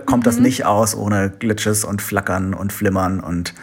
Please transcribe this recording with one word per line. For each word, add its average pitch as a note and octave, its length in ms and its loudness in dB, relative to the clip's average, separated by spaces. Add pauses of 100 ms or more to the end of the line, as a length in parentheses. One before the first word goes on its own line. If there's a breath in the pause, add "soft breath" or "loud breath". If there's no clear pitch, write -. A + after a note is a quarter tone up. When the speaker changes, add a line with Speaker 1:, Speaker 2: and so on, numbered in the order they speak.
Speaker 1:
kommt B2 220 4
das A#2+ 100 2
Speaker 2:
Mhm. B2 60 4
Speaker 1:
nicht B2+ 220 2
aus G#2+ 300 2
ohne G2+ 360 0
Glitches G#2+ 520 -2
und G2+ 200 -4
Flackern F#2+ 500 -2
und G2 180 -4
Flimmern F#2+ 500 0
und, E2+ 420 -6